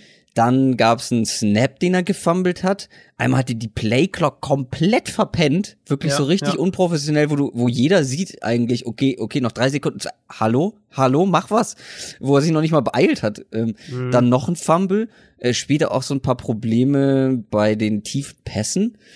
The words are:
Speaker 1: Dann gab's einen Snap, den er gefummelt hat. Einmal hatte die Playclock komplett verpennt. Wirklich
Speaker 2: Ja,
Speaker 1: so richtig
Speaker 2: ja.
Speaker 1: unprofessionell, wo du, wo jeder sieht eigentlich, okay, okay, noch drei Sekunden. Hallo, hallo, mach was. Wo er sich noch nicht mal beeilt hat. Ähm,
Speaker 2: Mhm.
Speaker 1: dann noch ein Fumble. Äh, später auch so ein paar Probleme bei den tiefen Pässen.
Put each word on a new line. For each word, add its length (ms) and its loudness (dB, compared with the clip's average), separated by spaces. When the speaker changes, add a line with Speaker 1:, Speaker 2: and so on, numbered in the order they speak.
Speaker 1:
Dann 440 2
gab's 340 2
einen 140 0
Snap, 520 0
den 140 0
er 100 2
gefummelt 600 -2
hat. 240 -2
Einmal 220 0
hatte 140 -4
die 140 -8
Playclock 720 -2
komplett 720 -2
verpennt. 760 0
Wirklich 280 -4
Speaker 2:
Ja, 40 -2
Speaker 1:
so 80 0
richtig 300 0
Speaker 2:
ja. 40 -4
Speaker 1:
unprofessionell, 720 0
wo 60 0
du, 160 0
wo 160 0
jeder 340 4
sieht 400 -4
eigentlich, 440 0
okay, 340 -2
okay, 220 -4
noch 100 -2
drei 160 -2
Sekunden. 320 -4
Hallo, 480 0
hallo, 360 2
mach 240 0
was. 260 0
Wo 160 0
er 60 6
sich 100 0
noch 120 2
nicht 100 0
mal 80 4
beeilt 420 0
hat. 300 -6
Ähm, 220 -2
Speaker 2:
Mhm. 180 -6
Speaker 1:
dann 200 4
noch 180 2
ein 80 -2
Fumble. 520 0
Äh, 160 -2
später 400 0
auch 100 -2
so 120 -4
ein 80 -2
paar 160 0
Probleme 1120 2
bei 240 2
den 280 -2
tiefen 400 -8
Pässen. 540 -4